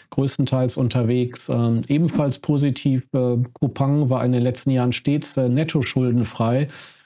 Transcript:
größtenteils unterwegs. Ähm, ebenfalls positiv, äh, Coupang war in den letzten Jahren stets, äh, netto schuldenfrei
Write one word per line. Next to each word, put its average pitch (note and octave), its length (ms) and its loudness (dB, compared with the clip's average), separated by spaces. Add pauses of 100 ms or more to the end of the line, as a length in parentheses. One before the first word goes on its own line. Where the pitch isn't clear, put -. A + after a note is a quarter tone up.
(100)
größtenteils C3 640 0
unterwegs. B2 720 0
Ähm, A#2 380 2
ebenfalls D3 540 0
positiv, C3+ 720 0
äh, B2 240 2 (160)
Coupang C#3 580 0
war B2 140 0
in B2+ 80 2
den B2 100 2
letzten B2+ 280 -2
Jahren B2 220 2
stets, - 440 -2
äh, B2+ 120 2
netto D3 340 0
schuldenfrei B2 840 0 (400)